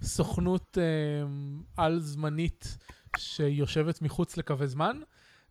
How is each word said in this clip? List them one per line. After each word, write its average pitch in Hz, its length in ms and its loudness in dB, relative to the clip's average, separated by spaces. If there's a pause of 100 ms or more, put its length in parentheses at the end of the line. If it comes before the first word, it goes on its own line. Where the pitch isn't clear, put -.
סוכנות, - 760 0
אה, 170 40 6 (920)
על 165 240 4
זמנית 151 760 -2 (400)
שיושבת 147 880 0
מחוץ 160 340 0
לקווי 143 320 0
זמן, 175 320 0 (500)